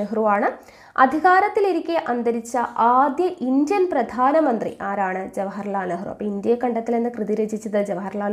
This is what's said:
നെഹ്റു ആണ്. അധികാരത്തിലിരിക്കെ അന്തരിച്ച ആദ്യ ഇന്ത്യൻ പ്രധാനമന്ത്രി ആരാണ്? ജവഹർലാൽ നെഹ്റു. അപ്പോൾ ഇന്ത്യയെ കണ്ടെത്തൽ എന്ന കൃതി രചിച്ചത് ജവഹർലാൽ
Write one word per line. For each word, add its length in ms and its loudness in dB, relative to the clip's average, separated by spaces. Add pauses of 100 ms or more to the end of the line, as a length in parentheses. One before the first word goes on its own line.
നെഹ്റു 200 -2 (120)
ആണ്. 140 2 (560)
അധികാരത്തിലിരിക്കെ 920 2 (160)
അന്തരിച്ച 420 -2 (380)
ആദ്യ 340 2 (220)
ഇന്ത്യൻ 360 2 (100)
പ്രധാനമന്ത്രി 800 2 (180)
ആരാണ്? 320 -2 (160)
ജവഹർലാൽ 560 -4
നെഹ്റു. 200 -6
അപ്പോൾ 180 -6
ഇന്ത്യയെ 320 0
കണ്ടെത്തൽ 360 -2
എന്ന 180 0
കൃതി 240 -2
രചിച്ചത് 360 -4 (120)
ജവഹർലാൽ 440 -4